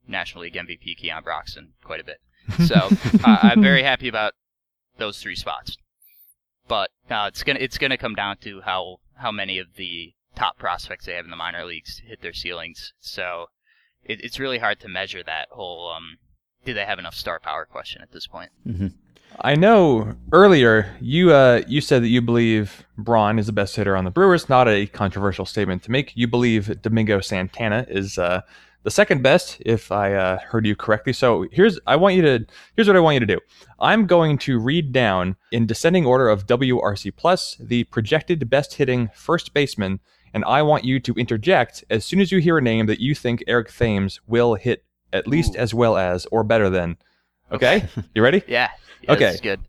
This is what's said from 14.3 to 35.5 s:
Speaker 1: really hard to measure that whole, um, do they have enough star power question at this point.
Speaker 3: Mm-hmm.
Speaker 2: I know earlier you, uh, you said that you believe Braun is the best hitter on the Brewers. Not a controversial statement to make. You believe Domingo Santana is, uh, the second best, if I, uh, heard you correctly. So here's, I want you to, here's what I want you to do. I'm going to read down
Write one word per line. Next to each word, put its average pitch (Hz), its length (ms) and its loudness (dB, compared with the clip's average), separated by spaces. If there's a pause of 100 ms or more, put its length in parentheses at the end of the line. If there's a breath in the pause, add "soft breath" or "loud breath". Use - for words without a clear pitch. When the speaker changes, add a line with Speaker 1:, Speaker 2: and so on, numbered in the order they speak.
Speaker 1:
really 131 200 -8
hard 107 220 -4
to 113 80 -20
measure 95 360 -10
that 78 260 -10
whole, 87 460 -14
um, 82 220 -20 (460)
do 127 80 -10
they 101 120 -6
have 98 160 -6
enough 85 140 -14
star 85 260 -10
power 80 240 -10
question - 360 -18
at - 120 -20
this - 160 -18
point. 87 220 -20 (140)
Speaker 3:
Mm-hmm. 98 240 -6 (520 soft breath)
Speaker 2:
I 143 160 0
know 160 580 4 (180)
earlier 127 680 6
you, 160 320 4
uh, 127 340 8
you 143 140 -2
said 131 220 2
that 117 60 0
you 123 120 4
believe 117 680 0 (100)
Braun 110 440 2
is 101 60 -2
the 110 60 -4
best 101 220 -2
hitter 98 220 0
on 92 80 -2
the 92 60 -4
Brewers. 180 380 4
Not 127 200 6
a 104 180 2
controversial 98 600 -4
statement 92 380 -4
to 107 60 -14
make. 139 240 -2
You 120 140 -2
believe 113 520 0
Domingo 110 400 0
Santana 104 680 -4
is, 98 300 -6
uh, 90 240 -2 (400 soft breath)
the 107 100 -4
second 190 280 2
best, 139 460 2
if 110 240 -2
I, 98 240 0
uh, 92 240 0
heard 110 260 -4
you 104 120 0
correctly. 110 360 -2
So 107 380 0
here's, 190 380 2
I 131 80 4
want 185 180 4
you 185 80 4
to, 127 240 2 (300 soft breath)
here's 226 100 4
what 196 100 6
I 180 40 8
want 160 140 4
you 127 60 2
to 110 60 2
do. 92 140 0 (400 soft breath)
I'm 196 260 2
going 165 320 4
to 123 220 -2
read 139 320 -2
down 95 420 0 (160)